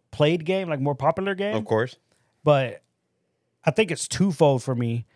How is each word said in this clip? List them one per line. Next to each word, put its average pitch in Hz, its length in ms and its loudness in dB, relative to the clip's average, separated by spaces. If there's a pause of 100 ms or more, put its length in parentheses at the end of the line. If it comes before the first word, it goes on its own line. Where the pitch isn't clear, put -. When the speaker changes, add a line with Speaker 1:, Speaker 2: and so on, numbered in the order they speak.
(120)
Speaker 1:
played 156 340 2
game, 185 240 -2
like, 147 100 -4
more 143 140 0
popular 165 400 -2
game." 196 220 -4
Speaker 2:
Of 107 100 -2
course. 117 300 -2 (480)
Speaker 1:
But 135 400 2 (840)
I 160 60 4
think 208 180 0
it's - 180 -6
twofold 151 540 2
for 131 140 -4
me. 117 400 -4